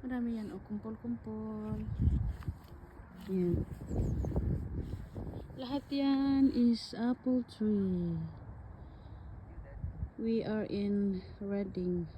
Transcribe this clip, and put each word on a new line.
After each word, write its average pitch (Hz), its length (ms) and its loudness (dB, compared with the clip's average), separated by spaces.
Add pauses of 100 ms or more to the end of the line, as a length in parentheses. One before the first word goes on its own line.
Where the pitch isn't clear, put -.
Marami 240 320 -2
yan, 214 160 -6
oh. 190 160 -8
Kumpol-kumpol. 214 1120 -4 (1500)
Yan. 175 320 4 (1900)
Lahat 262 320 -4
yan 277 640 6
is 240 400 4
apple 247 540 2
tree. 185 680 2 (2000)
We 226 300 2
are 214 240 2
in 202 500 2 (240)
Reading. 185 640 0 (100)